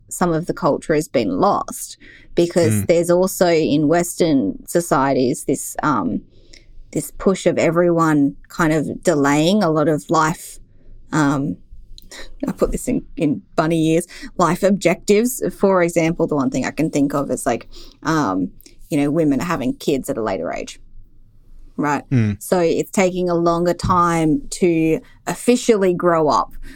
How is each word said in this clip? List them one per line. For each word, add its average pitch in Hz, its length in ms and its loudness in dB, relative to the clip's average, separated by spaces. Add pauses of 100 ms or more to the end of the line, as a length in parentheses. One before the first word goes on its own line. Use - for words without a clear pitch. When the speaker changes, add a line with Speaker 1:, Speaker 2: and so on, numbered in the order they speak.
Speaker 1:
some 175 240 -2
of 160 140 -2
the 160 80 -4
culture - 400 -2
has 151 140 0
been 98 320 -2
lost, - 580 -2 (360)
because 170 380 2
Speaker 2:
Mm. 104 140 0
Speaker 1:
there's 170 240 2
also 180 380 2
in 151 380 2
Western 160 800 0
societies, 139 800 0
this, - 380 -4
um, 117 400 -2 (720)
this - 260 -6
push 190 260 0
of 151 140 2
everyone 160 760 2 (120)
kind 156 240 0
of 151 300 -2
delaying 156 600 4
a 165 80 2
lot 156 180 2
of 151 200 -2
life, 156 500 0 (540)
um, 143 460 0 (880)
I - 40 -4
put - 200 0
this - 160 -6
in, - 160 -2 (120)
in 147 260 -2 (140)
bunny 160 340 2
ears, 165 160 2 (320)
life 180 240 2
objectives. 202 800 2 (120)
For 190 280 2
example, 170 440 0
the 147 100 -2
one 135 140 0
thing 135 140 -4
I - 60 -4
can 156 180 -2
think 143 240 0
of 143 180 -2
is, - 140 -4
like, 120 240 -2 (360)
um, 98 480 0 (360)
you 160 80 -2
know, 143 140 2
women 143 300 2
are - 40 -4
having 127 300 -4
kids - 340 -2
at - 80 -4
a 113 60 -4
later 90 300 -4
age, 57 260 -10 (1000)
right? 147 340 -2
Speaker 2:
Mm. 107 300 0
Speaker 1:
So 185 200 0
it's 156 320 0
taking 180 360 0
a 170 60 0
longer 170 400 2
time 170 760 2
to 160 500 2 (260)
officially 202 680 2
grow 170 360 2
up. 113 240 0 (240)